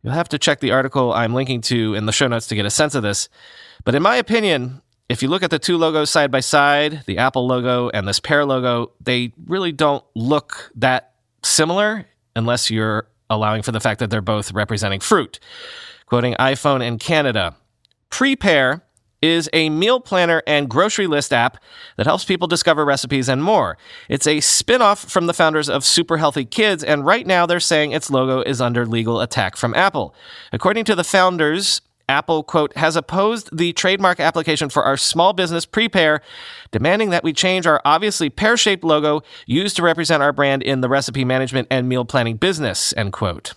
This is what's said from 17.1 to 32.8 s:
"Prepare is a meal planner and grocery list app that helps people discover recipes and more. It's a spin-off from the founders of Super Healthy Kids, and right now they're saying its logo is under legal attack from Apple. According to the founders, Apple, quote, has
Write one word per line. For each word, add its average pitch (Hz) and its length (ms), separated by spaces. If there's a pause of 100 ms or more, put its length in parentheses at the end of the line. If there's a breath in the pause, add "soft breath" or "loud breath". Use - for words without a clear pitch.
"Prepare 170 720 (400)
is 160 320
a 160 160
meal 208 300
planner 170 460
and 147 220
grocery 190 380
list 147 260
app 120 240 (400 loud breath)
that 104 80
helps 165 220
people 175 200
discover 156 380
recipes 135 420
and 135 160
more. 156 360 (280 loud breath)
It's - 200
a 151 140
spin-off 220 580
from - 280
the 170 60
founders 156 380
of 139 120
Super 165 360
Healthy 147 260
Kids, 190 400
and 143 220
right 220 200
now 175 200
they're 175 120
saying 151 340
its 151 180
logo 131 320
is 127 180
under 120 240
legal 113 380
attack 113 340
from 120 180
Apple. 190 400 (380 loud breath)
According 208 320
to 214 100
the 175 100
founders, 185 760 (260)
Apple, 151 360
quote, 151 340
has 160 200